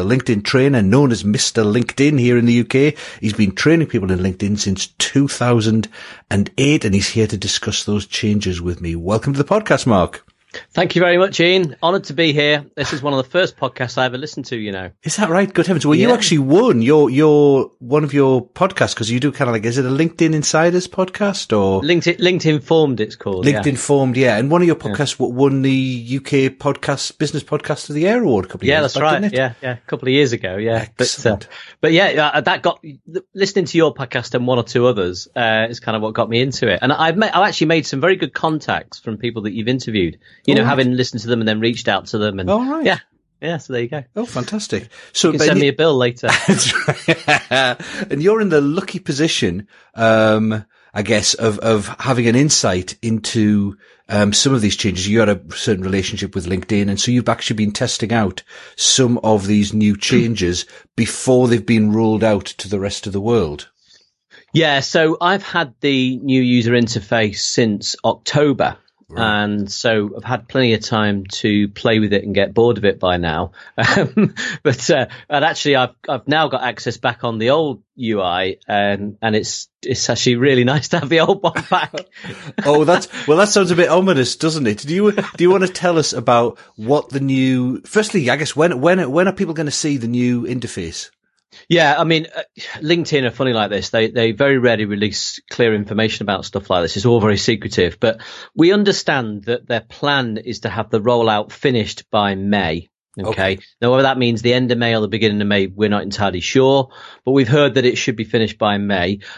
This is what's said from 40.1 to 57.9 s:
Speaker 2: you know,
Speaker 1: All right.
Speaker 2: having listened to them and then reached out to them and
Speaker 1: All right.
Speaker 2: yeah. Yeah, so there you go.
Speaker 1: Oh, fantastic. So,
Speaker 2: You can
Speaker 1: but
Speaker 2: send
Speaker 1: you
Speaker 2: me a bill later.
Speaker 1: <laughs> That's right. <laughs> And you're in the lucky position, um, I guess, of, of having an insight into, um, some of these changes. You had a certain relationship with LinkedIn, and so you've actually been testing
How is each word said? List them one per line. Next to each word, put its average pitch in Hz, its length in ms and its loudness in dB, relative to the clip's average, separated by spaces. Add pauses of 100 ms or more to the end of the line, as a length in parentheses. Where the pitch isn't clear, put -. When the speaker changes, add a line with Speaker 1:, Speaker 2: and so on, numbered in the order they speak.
Speaker 2:
you 143 80 4
know, 110 60 4
Speaker 1:
All 113 40 2
right. 131 40 2 (100)
Speaker 2:
having 127 180 2
listened 123 240 -4
to 107 60 -12
them 117 120 0
and 110 80 -2
then 107 120 0
reached 117 280 -2
out 98 200 -2
to 113 100 -6
them 104 220 -2
and 92 100 -4
Speaker 1:
All 226 160 0
right. 302 180 -4
Speaker 2:
yeah. 196 140 0 (460)
Yeah, 165 140 -4
so - 160 -12
there 120 100 -2
you 120 60 -6
go. 147 140 -8 (120)
Speaker 1:
Oh, 233 100 -6
fantastic. 123 640 -8 (240)
So, - 140 2
Speaker 2:
You 156 60 2
can 151 40 0
Speaker 1:
but 151 80 2
Speaker 2:
send 147 140 4
Speaker 1:
you - 20 4
Speaker 2:
me 143 60 4
a 135 60 2
bill 151 220 2
later. 123 420 0
Speaker 1:
<laughs> - 100 -6
That's - 400 0
right. 135 920 0 (140)
<laughs> - 180 -8
And 147 140 -4
you're 214 180 4
in 202 80 0
the 156 120 4
lucky 160 380 -2
position, 127 680 -2 (260)
um, 110 720 2 (300)
I 107 80 -2
guess, 104 320 0
of, 104 240 -2
of 107 280 0 (120)
having 123 280 0
an 117 80 4
insight 117 680 0
into, 104 760 0 (320)
um, 104 240 2
some 135 220 2
of 117 60 2
these 101 140 0
changes. 92 320 -4
You 107 120 2
had 104 100 4
a 95 120 0 (140)
certain 95 280 -2
relationship 95 500 -4
with 85 140 -6
LinkedIn, 101 420 -2
and 101 100 -4
so 120 120 0
you've 123 180 2
actually - 280 -4
been 104 140 0
testing 117 400 -4